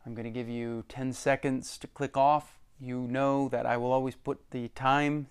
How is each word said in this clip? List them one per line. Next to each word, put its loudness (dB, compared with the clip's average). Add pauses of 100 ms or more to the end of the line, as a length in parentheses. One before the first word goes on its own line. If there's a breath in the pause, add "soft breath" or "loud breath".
I'm -10
gonna -8
give -6
you -6
ten -4
seconds 0
to -12
click -6
off. 2 (200)
You -6
know 2
that 0
I 2
will 0
always 2
put -8
the -4
time 2